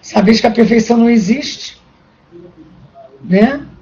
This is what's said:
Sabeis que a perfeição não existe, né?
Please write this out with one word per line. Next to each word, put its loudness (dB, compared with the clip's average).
Sabeis 0
que -2
a 2
perfeição 0
não 4
existe, -2
né? 0